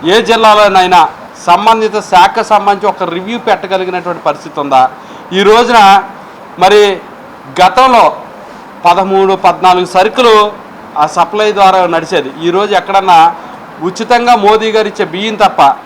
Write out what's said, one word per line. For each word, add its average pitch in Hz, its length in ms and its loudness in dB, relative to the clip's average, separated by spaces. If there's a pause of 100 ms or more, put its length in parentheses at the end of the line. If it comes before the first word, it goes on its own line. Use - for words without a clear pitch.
ఏ 202 180 0
జిల్లాలోనైనా 202 840 2 (380)
సంబంధిత 214 540 0
శాఖ 196 400 0
సంబంధించి 202 480 -2
ఒక 190 140 -4
రివ్యూ 185 360 -8
పెట్టగలిగినటువంటి 180 840 -6
పరిస్థితి - 380 -8
ఉందా? 131 300 0 (420)
ఈ 190 100 0
రోజున 214 600 4 (560)
మరి 196 400 2 (680)
గతంలో 233 520 2 (680)
పదమూడు, 190 500 0
పద్నాలుగు 180 500 0
సరుకులు 208 680 2 (460)
ఆ 151 80 2
సప్లై 208 460 -2
ద్వారా 190 340 2
నడిచేది. 165 440 -4 (120)
ఈరోజు 196 320 -2
ఎక్కడన్నా 185 600 2 (480)
ఉచితంగా 240 540 0
మోదీ 214 360 0
గారు 214 140 0
ఇచ్చే 208 180 -6
బియ్యం 190 300 -8
తప్ప 170 400 2 (120)